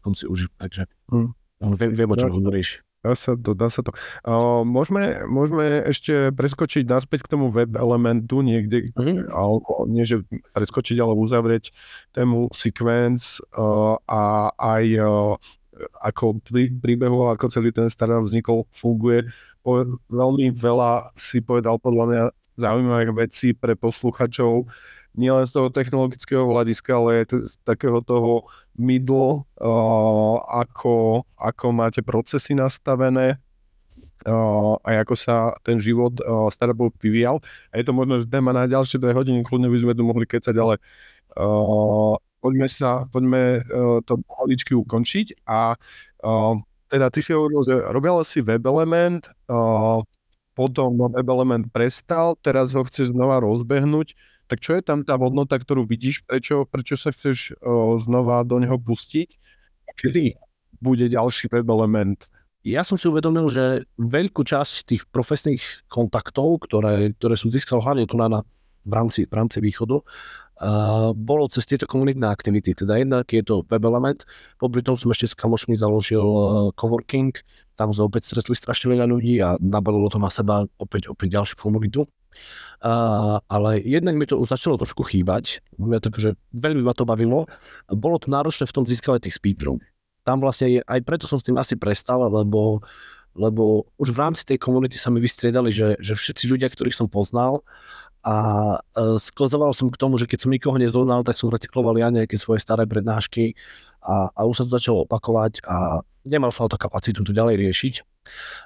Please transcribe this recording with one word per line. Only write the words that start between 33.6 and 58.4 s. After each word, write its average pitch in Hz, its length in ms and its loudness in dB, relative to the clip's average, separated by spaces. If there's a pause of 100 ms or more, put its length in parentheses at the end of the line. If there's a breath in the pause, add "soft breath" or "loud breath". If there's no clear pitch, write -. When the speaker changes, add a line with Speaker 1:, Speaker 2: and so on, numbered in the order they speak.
Speaker 2:
e, - 80 -4 (480)
a - 100 -10 (140)
ako 117 160 -2
sa 117 480 0
ten 117 160 2
život, 120 400 0
e, 110 320 0
startupov 120 480 0
vyvíjal. 117 400 2 (320 loud breath)
A 117 80 0
je - 80 -14
to - 0 -
možno, 127 320 2
že 117 80 -8
téma 127 240 2
na 127 160 2
ďalšie 131 320 0
dve 123 80 2
hodiny, 127 320 2
kľudne 123 240 0
by 123 160 2
sme 120 160 2
tu 117 80 2
mohli 117 160 2
kecať, 117 320 -2
ale, 113 240 2 (560 loud breath)
e, 90 120 -2 (1000)
poďme 131 240 2
sa, 127 400 -2
poďme, 127 560 2
e, 123 160 -4 (240)
to 117 160 -2
pohodičky - 560 -2
ukončiť. 120 720 -2
A, 113 240 0 (480 loud breath)
e, - 80 -4 (640)
teda 135 160 4
ty 151 160 -2
si - 80 -2
hovoril, 151 320 2
že 131 80 2 (160)
robil 160 320 2
si 156 240 -2
web 113 240 2
element, 165 640 2 (160)
e, 120 80 -2 (960)
potom 127 560 0
web 127 160 -2
element 123 480 0
prestal, 165 720 0
teraz 131 320 2
ho 131 80 0
chceš 123 320 -2
znova 131 240 2
rozbehnúť. 135 720 0 (320 soft breath)
Tak - 160 -6
čo 165 160 -2
je 180 80 -2
tam 147 240 -2
tá 135 80 2
hodnota, 131 400 0
ktorú 127 320 -2
vidíš? 117 400 -2
Prečo, 131 400 0
prečo 131 320 -6
sa 147 160 -4
chceš, - 400 -4
e, 120 160 -4 (320)
znova 120 400 2